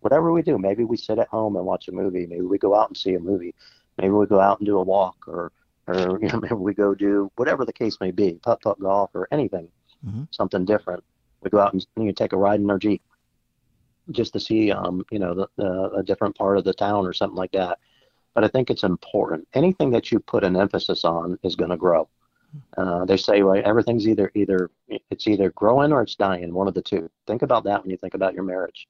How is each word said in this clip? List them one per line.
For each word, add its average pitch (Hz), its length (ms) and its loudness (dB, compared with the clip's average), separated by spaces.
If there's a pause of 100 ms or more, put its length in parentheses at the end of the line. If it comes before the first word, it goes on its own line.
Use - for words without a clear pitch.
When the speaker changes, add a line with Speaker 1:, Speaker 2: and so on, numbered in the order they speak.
Speaker 1:
whatever 156 300 4
we 170 100 2
do. 151 160 0
Maybe 101 260 0
we 113 140 -2
sit 110 220 -4
at 113 100 0
home 107 260 -2
and 92 100 -4
watch 92 220 -4
a - 40 -12
movie. 92 360 -4
Maybe 85 140 -8
we 90 160 -2
go 101 180 2
out 107 140 4
and - 80 -16
see 95 180 -2
a 87 40 -2
movie. 87 360 -4 (420)
Maybe 95 140 0
we 104 140 4
go 101 140 4
out 98 200 4
and 104 60 -4
do 104 120 2
a 92 60 2
walk, 95 440 0
or, 85 240 -8 (360)
or, 92 320 0
<laughs> - 20 -4
you 110 80 0
know, 117 100 -2
maybe 104 160 -4
we 101 180 -2
go 101 220 2
do 101 400 0
whatever 135 300 0
the 117 80 -8
case 110 280 -4
may 95 100 -2
be, 90 300 0
putt-putt 117 380 -2
golf 98 340 0
or 92 180 -6
anything, 101 360 -2 (380)
Speaker 2:
Mm-hmm. 110 260 -6
Speaker 1:
something 95 340 -2
different. 95 380 -2 (380)
We 98 80 -4
go 104 100 4
out 101 140 4
and, 95 120 -4 (120)
you 113 80 -2
know, 101 60 0
take 101 220 -2
a 95 40 0
ride 101 220 4
in 101 100 0
our 98 100 2
Jeep 104 220 0 (1080)
just 113 220 -4
to 104 60 -4
see, 110 320 2
um, 92 400 -4
you 107 80 -4
know, 90 140 -2
the, 95 220 -4
the, 95 420 -2
a 95 60 -2
different 101 320 -2
part 98 220 2
of 92 80 0
the 95 80 2
town 101 320 0
or 90 80 -4
something 98 240 -4
like 92 160 -6
that. 92 260 -2 (540)
But 113 100 4
I 107 40 4
think 127 220 0
it's 117 140 -2
important. 90 680 -2
Anything 151 380 2
that - 200 0
you 113 80 2
put - 240 -2
an 92 140 2
emphasis 95 480 0
on 85 380 -2
is 90 120 -2
gonna 85 220 -2
grow. 82 320 2 (680)
Uh, 90 280 -2
they 95 120 4
say, 104 240 4
well, 95 240 4
everything's 110 420 2
either, 104 280 2
either, 95 340 0 (400)
it's - 180 -6
either 98 240 2
growing 139 400 2
or 139 100 4
it's 101 140 -4
dying, 90 380 -2
one 95 140 0
of 92 80 -4
the 92 60 -4
two. 85 280 -6 (160)
Think 110 160 -4
about 123 220 2
that 101 180 0
when 95 80 -12
you 92 80 -6
think 92 160 -12
about 95 200 0
your 90 100 -6
marriage. 92 460 -8